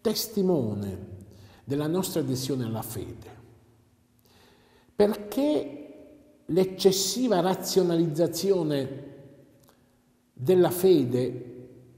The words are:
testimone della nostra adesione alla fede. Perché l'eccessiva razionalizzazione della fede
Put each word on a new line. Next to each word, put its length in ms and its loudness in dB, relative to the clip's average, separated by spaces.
testimone 1080 -2
della 240 -4
nostra 340 -2
adesione 440 -4
alla 180 -4
fede. 560 -12
Perché 800 0
l'eccessiva 960 2
razionalizzazione 1600 0
della 380 4
fede 1000 2